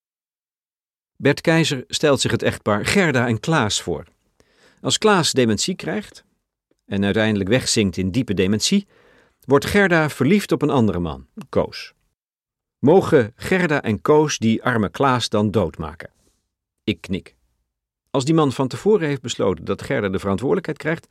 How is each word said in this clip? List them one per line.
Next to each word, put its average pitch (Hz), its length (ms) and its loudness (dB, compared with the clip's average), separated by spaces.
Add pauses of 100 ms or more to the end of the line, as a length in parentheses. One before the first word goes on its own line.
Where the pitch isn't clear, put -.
(1160)
Bert 139 260 0
Keizer 160 460 0
stelt 143 340 2
zich 120 100 -2
het 113 120 -2
echtpaar 107 420 0
Gerda 143 420 2
en 113 120 -2
Klaas 143 420 0
voor. 78 240 -6 (760)
Als 127 160 -2
Klaas 208 340 2
dementie 123 440 0
krijgt - 480 -10 (640)
en 98 180 -2
uiteindelijk 101 460 0
wegzinkt 110 480 0
in 92 140 -2
diepe 117 220 -2
dementie, 104 540 0 (520)
wordt 135 260 0
Gerda 175 440 2
verliefd 185 420 0
op 165 100 0
een 147 80 0
andere 107 300 2
man, 71 280 -8 (220)
Koos. - 440 -4 (840)
Mogen 143 560 4
Gerda 180 460 -2
en 107 200 -2
Koos 151 360 2
die 113 260 0
arme 113 260 0
Klaas 127 400 0
dan 107 220 0
doodmaken? 80 600 -4 (720)
Ik - 180 -4
knik. - 340 -8 (760)
Als 135 160 -2
die 160 80 2
man 151 180 2
van 135 160 -2
tevoren 165 400 0
heeft 143 140 -4
besloten 101 440 -4
dat 98 160 -6
Gerda 113 280 -4
de 95 100 -4
verantwoordelijkheid 127 580 -2
krijgt, 160 340 -6